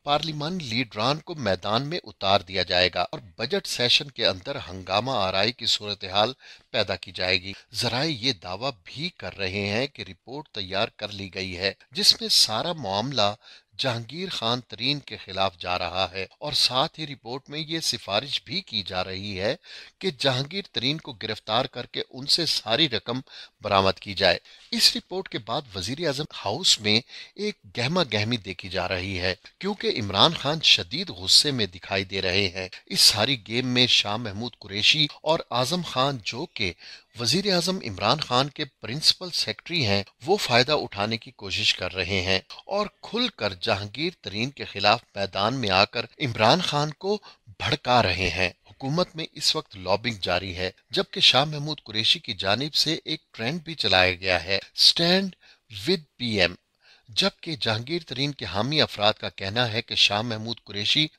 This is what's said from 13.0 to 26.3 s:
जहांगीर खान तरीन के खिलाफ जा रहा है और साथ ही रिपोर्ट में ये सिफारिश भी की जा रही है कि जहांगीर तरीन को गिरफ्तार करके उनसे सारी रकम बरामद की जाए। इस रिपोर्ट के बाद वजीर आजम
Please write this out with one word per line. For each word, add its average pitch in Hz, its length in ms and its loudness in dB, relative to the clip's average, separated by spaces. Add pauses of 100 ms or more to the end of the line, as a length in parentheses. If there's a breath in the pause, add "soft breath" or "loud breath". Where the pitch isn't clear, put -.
जहांगीर 131 520 -4
खान 120 300 -2 (100)
तरीन 127 280 -4 (100)
के 107 80 -12
खिलाफ 95 440 -2
जा 90 160 -2
रहा 90 300 -2
है 90 200 -8 (140)
और 143 140 -6
साथ 135 440 2
ही 156 60 -8
रिपोर्ट 131 460 -12
में 147 80 -8
ये 160 220 -4
सिफारिश 120 640 -2
भी 156 140 -4
की 113 280 -6
जा 92 140 -2
रही 95 340 -6
है 104 200 0 (440 loud breath)
कि 190 100 0 (100)
जहांगीर 143 540 -2
तरीन 131 240 0
को 156 160 -14
गिरफ्तार 110 520 -2
करके - 340 -10 (120)
उनसे 143 340 0
सारी 131 400 2
रकम 120 360 -4 (400 loud breath)
बरामद 98 360 4
की 101 160 -10
जाए। 90 260 4 (320 loud breath)
इस 233 220 4
रिपोर्ट 190 340 -6
के 160 120 -6
बाद 117 360 -6
वजीर 123 320 -4
आजम 123 260 -2